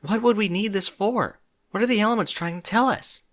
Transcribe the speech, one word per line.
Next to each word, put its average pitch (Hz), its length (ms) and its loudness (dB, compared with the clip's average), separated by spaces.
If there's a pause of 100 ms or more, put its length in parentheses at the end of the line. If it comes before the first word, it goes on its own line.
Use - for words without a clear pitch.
What 208 200 -2
would 233 160 4
we 214 100 0
need 196 260 -2
this 190 140 -2
for? 202 520 -2 (320)
What 196 120 -2
are 247 40 2
the 240 120 2
elements 214 320 2
trying 170 300 -6
to - 20 -18
tell 233 240 2
us? - 340 -4 (120)